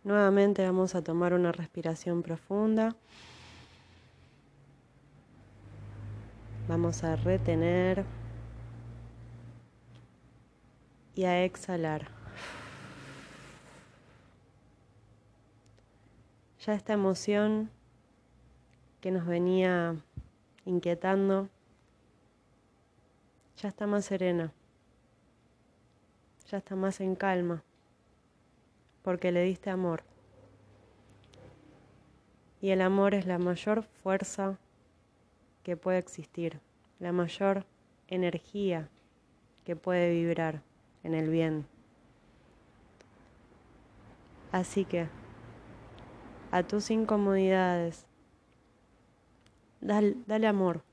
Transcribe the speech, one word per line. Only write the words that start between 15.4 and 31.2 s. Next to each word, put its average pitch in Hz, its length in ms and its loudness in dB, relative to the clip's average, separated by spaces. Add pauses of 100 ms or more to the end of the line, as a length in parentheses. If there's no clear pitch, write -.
Ya 214 80 0
esta 208 200 -2
emoción 208 760 2 (1300)
que 185 100 -4
nos 175 160 0
venía 175 720 2 (680)
inquietando 190 840 2 (2000)
ya 208 100 -6
está 208 180 -6
más 208 200 0
serena, 175 480 0 (2000)
ya 202 80 -6
está 190 180 -8
más 190 240 -2
en 190 160 -2
calma, 175 480 0 (1400)
porque 180 300 0
le 175 100 4
diste 185 280 0
amor. 180 340 -2 (2500)